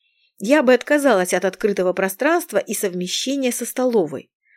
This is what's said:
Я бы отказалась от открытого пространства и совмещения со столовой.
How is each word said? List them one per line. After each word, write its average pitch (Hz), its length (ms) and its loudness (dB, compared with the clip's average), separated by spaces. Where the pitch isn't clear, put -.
Я 277 260 2
бы 247 100 6
отказалась 240 600 2
от 180 100 0
открытого 185 480 0
пространства 208 680 -2
и - 140 -4
совмещения 208 800 -4
со 240 140 -6
столовой. 226 680 -2